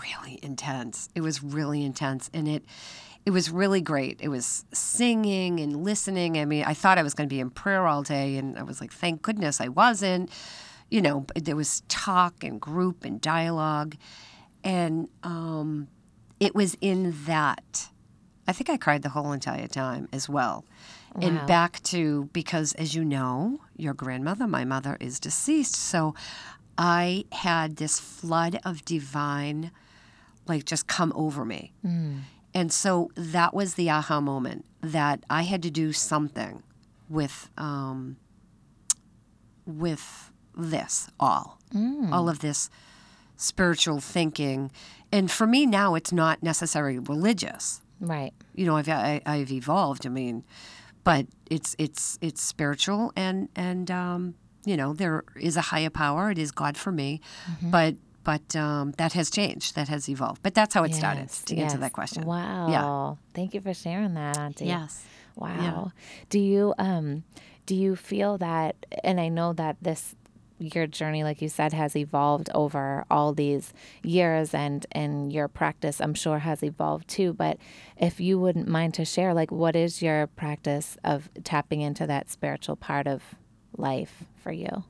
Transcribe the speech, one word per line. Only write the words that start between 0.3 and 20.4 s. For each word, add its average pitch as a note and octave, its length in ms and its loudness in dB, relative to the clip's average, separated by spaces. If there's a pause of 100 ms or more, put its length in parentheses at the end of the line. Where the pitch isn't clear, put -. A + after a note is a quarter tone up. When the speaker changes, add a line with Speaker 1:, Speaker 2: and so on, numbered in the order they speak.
Speaker 1:
intense. C3+ 720 -6
It E3 60 -2
was D3+ 200 -2
really D3 400 -2
intense, C3+ 500 -4
and D#3 140 -2
it, D3+ 180 -2 (640)
it G3+ 40 2
was F3+ 200 4
really F#3+ 300 4
great. C#3+ 400 -2
It D3+ 80 -4
was B2+ 440 -4
singing G3+ 880 2
and D3 220 -2
listening. F#3 560 0
I D3+ 60 2
mean, D3 200 2
I D3+ 100 2
thought F#3+ 240 6
I E3+ 40 4
was C#3+ 120 0
gonna D3 140 -2
be C3+ 120 -2
in B2+ 100 -4
prayer F#3+ 360 0
all D3 160 2
day, C#3 340 -2
and C3+ 220 -6
I C#3 40 -8
was C3+ 180 -10
like, C3 120 -12
"Thank E3 300 -2
goodness G3+ 380 0
I A#2 80 -2
wasn't." F#3 600 4 (600)
You - 120 4
know, C#3+ 180 4
b-, - 200 -6
there D3 160 -2
was - 320 -2
talk F3+ 560 2
and B2 160 -6
group F3 440 0
and A2+ 160 -6
dialogue. D#3 760 0 (640)
And, F3 460 0 (140)
um, D#3 680 -4 (520)
it G3+ 140 2
was G3+ 260 4
in F#3 340 2 (100)
that, D3+ 640 0 (580)
I F#3 60 2
think - 180 -2
I D4 60 2
cried D3 260 2
the C#3+ 60 -4
whole C#3+ 240 -2
entire C3 340 -4
time C3 460 -4
as C3 160 -6
well. B2 360 0 (560)